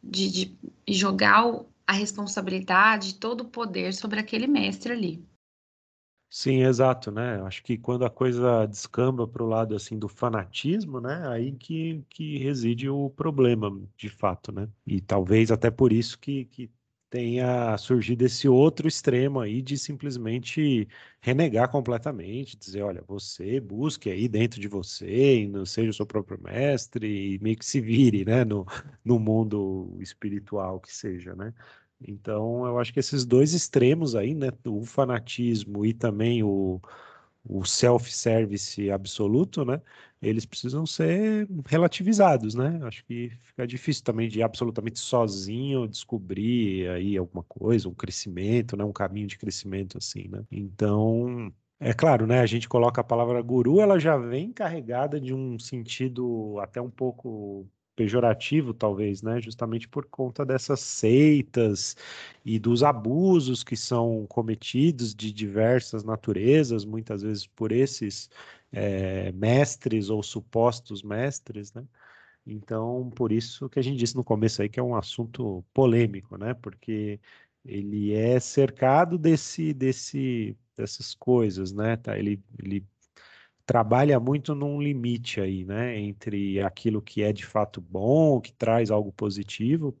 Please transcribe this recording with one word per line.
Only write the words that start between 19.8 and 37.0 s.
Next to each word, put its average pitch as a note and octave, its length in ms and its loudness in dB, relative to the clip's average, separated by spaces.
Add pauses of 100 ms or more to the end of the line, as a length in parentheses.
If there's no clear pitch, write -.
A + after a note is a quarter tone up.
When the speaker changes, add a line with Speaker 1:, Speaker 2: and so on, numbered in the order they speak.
Speaker 2:
renegar B2+ 500 2
completamente, B2 840 -4
dizer, G2+ 260 -8
"Olha, F2+ 240 -6
você G2 540 -6
busque A2 500 -6
aí G2+ 180 -2
dentro A2 320 0
de G2+ 80 -6
você, G2+ 720 2
e G#2 60 -4
não G2 160 -6
seja A2 260 -2
o G#2 40 -6
seu G#2+ 120 -4
próprio G2 360 -6
mestre", G#2+ 920 -2
e G2 60 -6
meio A2 160 0
que - 80 -16
se - 160 -2
vire, A2+ 440 4
né, A#2 200 4
no, G#2 220 -2 (380)
no A#2+ 140 4
mundo G2+ 840 0
espiritual G2 800 -8
que - 140 -20
seja, F2+ 400 -10
né? G#2 200 -12 (460)
Então, A2 640 -4
eu A#2+ 140 -2
acho A#2 140 -2
que C#3+ 80 -2
esses C3+ 240 -2
dois C3 300 6
extremos D3 600 4
aí, A2+ 200 0
né, C3+ 160 -2 (160)
o A2 180 -4
fanatismo A#2 1000 -2
e A2+ 80 2
também A#2 520 0
o, F#2+ 360 0 (640)